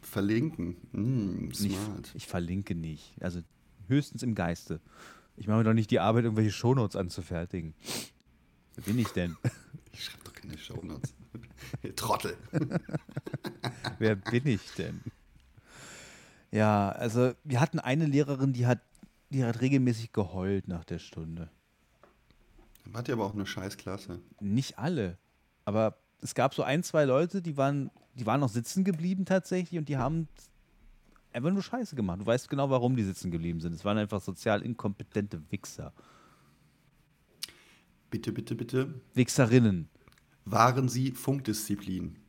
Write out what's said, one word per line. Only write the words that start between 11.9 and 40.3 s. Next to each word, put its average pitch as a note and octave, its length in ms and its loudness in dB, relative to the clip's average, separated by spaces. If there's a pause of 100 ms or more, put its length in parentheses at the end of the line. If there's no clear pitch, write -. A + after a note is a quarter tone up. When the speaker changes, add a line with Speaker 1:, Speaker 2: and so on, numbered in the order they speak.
Speaker 1:
Trottel. - 400 -2 (160)
<laughs> - 1500 -6
Speaker 2:
Wer A2 180 4
bin A#2+ 300 0
ich A2 140 2 (180)
denn? E2 220 -6 (1500)
Ja, G#2+ 380 6
also A#2+ 420 2 (120)
wir B2+ 160 2
hatten D#3+ 200 2
eine D3 260 2
Lehrerin, C#3 460 2
die A#2+ 140 2
hat, B2 140 4 (500)
die C3+ 140 0
hat A#2 160 0
regelmäßig B2+ 520 2
geheult F#2+ 560 -2
nach F2 160 -6
der F2 160 -8
Stunde. E2 500 -12 (1300)
Speaker 1:
Dann G2+ 100 -16
wart A#2+ 140 -6
ihr C#3 60 0
aber A2+ 120 0
auch G#2 80 -4
eine G2 120 -2
Scheißklasse. F#2 720 -8 (200)
Speaker 2:
Nicht G#2 380 -2
alle, A#2 400 -2 (460)
aber G#2+ 340 2 (220)
es - 140 -10
gab C3 200 2
so A2+ 80 -2
ein, D3 200 0
zwei D#3 220 4
Leute, D#3 380 2
die D#3+ 140 -4
waren, C#3 340 0 (240)
die B2 120 -6
waren A#2+ 140 4
noch C#3 80 2
sitzen A#2+ 360 0
geblieben F#3 400 0
tatsächlich F#3 540 0
und D3 100 -4
die C#3+ 80 0
haben D3+ 320 0 (1040)
einfach B2+ 200 -2
nur G3 100 0
Scheiße A#3+ 340 -6
gemacht. F#2+ 240 0
Du G2+ 60 -4
weißt A#2 220 2
genau, C#3 220 0
warum B2+ 260 4
die A2+ 80 2
sitzen F#2 260 -4
geblieben E2+ 300 -2
sind. E2+ 140 -4
Es E2 100 -12
waren G#2 140 2
einfach G#2 220 0
sozial G2+ 420 0
inkompetente G#2 800 -4 (100)
Wichser. - 420 -10 (2250)
Speaker 1:
Bitte, A2+ 220 -4
bitte, A#2 240 -6
bitte. B2+ 440 -4 (140)
Speaker 2:
Wichserinnen. A2+ 720 6 (560)